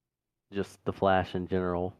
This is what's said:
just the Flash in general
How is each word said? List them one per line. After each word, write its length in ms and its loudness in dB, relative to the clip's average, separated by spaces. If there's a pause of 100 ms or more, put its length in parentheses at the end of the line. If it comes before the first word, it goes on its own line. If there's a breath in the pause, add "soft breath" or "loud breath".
(540)
just 320 -6
the 80 0
Flash 420 2
in 120 -4
general 520 -2